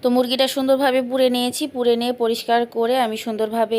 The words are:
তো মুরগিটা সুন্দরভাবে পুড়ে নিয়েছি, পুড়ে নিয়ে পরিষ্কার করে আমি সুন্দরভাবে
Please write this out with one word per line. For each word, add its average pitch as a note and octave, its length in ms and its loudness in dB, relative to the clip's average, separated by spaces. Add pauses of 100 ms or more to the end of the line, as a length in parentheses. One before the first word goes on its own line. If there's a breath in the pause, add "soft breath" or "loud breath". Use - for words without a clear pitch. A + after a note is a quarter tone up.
তো B3+ 80 0
মুরগিটা B3+ 380 2
সুন্দরভাবে C4 540 2
পুড়ে B3+ 280 2
নিয়েছি, B3 380 -2
পুড়ে A#3+ 280 0
নিয়ে A#3+ 180 -2
পরিষ্কার A#3 520 0
করে A#3 340 -2
আমি A3 180 -2
সুন্দরভাবে A3 600 -2